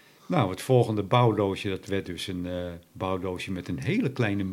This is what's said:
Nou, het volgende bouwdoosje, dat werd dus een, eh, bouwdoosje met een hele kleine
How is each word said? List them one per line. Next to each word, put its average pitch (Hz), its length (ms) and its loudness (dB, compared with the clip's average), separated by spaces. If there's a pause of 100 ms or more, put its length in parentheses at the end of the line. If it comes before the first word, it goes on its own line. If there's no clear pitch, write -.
(260)
Nou, 135 240 2
het 92 120 -8
volgende 113 400 4
bouwdoosje, 104 680 4
dat 95 180 -4
werd 95 200 -2
dus 87 200 -8
een, 90 200 -4
eh, 90 80 -6 (380)
bouwdoosje 92 600 -4
met 87 160 -6
een 90 120 -4
hele 190 320 0
kleine 101 400 0